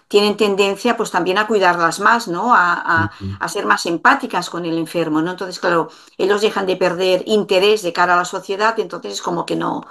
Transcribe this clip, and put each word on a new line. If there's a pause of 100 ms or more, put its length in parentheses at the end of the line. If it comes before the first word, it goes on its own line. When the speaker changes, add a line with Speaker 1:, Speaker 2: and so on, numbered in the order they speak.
Speaker 1:
tienen
tendencia,
pues,
también
a
cuidarlas
más,
¿no?
A,
a, (100)
Speaker 2:
Ujú.
Speaker 1:
a
ser
más
empáticas
con
el
enfermo,
¿no?
Entonces,
claro, (300)
ellos
dejan
de
perder
interés
de
cara
a
la
sociedad,
entonces
como
que
no,